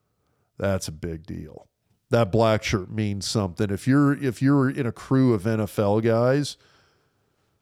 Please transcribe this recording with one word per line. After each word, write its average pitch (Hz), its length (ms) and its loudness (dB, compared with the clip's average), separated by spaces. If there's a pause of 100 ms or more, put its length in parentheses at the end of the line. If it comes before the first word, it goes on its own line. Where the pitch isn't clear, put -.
(580)
that's 98 300 -4
a 82 40 -10
big 80 320 -10
deal. 82 440 -14 (420)
That 117 200 2
black 110 320 2
shirt 98 260 -2
means 104 380 -4
something. 98 420 -2
If 98 200 -4
you're, 139 240 4 (100)
if 127 180 -4
you're 135 300 4
in 139 160 -4
a 113 60 -4
crew 131 420 2
of 90 100 -2
N 110 160 0
F 104 160 -6
L 104 240 2
guys, 120 560 0 (1040)